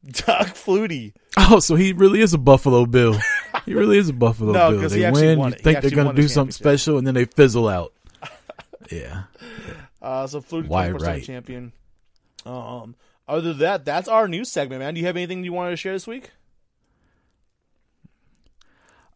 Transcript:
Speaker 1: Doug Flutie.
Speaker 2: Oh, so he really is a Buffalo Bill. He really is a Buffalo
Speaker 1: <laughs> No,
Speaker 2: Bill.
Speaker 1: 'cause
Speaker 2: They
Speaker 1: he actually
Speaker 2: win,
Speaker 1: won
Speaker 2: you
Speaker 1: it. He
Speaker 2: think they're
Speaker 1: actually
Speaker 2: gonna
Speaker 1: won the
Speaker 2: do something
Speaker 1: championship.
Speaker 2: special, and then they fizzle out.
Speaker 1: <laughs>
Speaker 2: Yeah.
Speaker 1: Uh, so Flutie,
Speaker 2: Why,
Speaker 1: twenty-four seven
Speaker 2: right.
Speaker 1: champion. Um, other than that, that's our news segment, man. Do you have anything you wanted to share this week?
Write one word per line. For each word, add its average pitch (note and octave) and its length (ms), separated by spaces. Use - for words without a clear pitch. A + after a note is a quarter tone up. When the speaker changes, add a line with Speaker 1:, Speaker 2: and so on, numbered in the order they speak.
Speaker 1:
Doug F3+ 440
Flutie. F3+ 640
Speaker 2:
Oh, G3 220
so E3+ 160
he F#3+ 180
really G3 280
is G#3 120
a E3 60
Buffalo B2+ 480
Bill. A#2+ 320
He G3 100
really G#3 240
is G3 100
a D3 40
Buffalo A2+ 400
Speaker 1:
<laughs> - 20
No, E3+ 160
Speaker 2:
Bill. - 120
Speaker 1:
'cause F#2+ 100
Speaker 2:
They G2+ 60
Speaker 1:
he A2+ 60
actually D3+ 220
Speaker 2:
win, D#3+ 140
Speaker 1:
won C3 80
Speaker 2:
you B2 60
Speaker 1:
it. - 40
He - 60
Speaker 2:
think D#3 100
they're D3 40
Speaker 1:
actually C#3 180
Speaker 2:
gonna C#3+ 140
Speaker 1:
won C3+ 40
the C#3+ 80
Speaker 2:
do D3 60
something C3+ 240
Speaker 1:
championship. C#3+ 320
Speaker 2:
special, D3+ 140
and B2+ 80
then C3 80
they B2 100
fizzle A#2+ 440
out. F2+ 240
Speaker 1:
<laughs> - 80
Speaker 2:
Yeah. D#2+ 320
Speaker 1:
Uh, C3 280
so C#3+ 120
Flutie, E3 280
Speaker 2:
Why, F#2 160
Speaker 1:
twenty-four F2 160
seven E2+ 140
Speaker 2:
right. C#2 100
Speaker 1:
champion. B2 480
Um, A#2+ 500
other D#3+ 220
than D#3+ 100
that, E3 260
that's D#3+ 220
our A3 220
news E3 240
segment, C3+ 280
man. C#3+ 140
Do E3 60
you E3+ 80
have F3 80
anything F3+ 260
you F3+ 100
wanted F3+ 180
to F3 60
share F#3+ 180
this F#3+ 120
week? B3 240